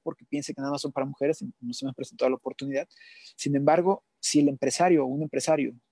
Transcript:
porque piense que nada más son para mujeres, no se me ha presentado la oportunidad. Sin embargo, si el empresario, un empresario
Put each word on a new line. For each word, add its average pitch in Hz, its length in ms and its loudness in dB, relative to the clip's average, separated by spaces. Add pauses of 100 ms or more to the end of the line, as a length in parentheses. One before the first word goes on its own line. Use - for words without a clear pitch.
porque - 220 -8
piense - 280 -6
que - 60 -14
nada 139 120 -4
más 143 100 -4
son 143 100 -6
para 135 140 -2
mujeres, 139 400 -2 (160)
no 123 120 -8
se - 120 -8
me 135 60 -4
ha - 20 -10
presentado 127 360 -2
la 131 60 0
oportunidad. 139 540 -6 (460)
Sin - 200 -2
embargo, 170 480 4 (160)
si - 200 2
el 143 100 6
empresario, 139 560 2
un 139 160 -2
empresario 143 540 0 (160)